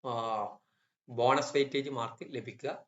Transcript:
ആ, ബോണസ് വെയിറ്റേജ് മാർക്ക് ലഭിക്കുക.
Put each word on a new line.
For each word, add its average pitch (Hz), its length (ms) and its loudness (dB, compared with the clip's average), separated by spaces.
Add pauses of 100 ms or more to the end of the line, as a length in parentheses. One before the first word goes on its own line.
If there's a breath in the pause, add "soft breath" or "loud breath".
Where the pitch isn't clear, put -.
ആ, 123 40 -4 (960)
ബോണസ് 127 460 4
വെയിറ്റേജ് 139 340 2
മാർക്ക് 117 360 -6 (100)
ലഭിക്കുക. 117 360 -8 (160)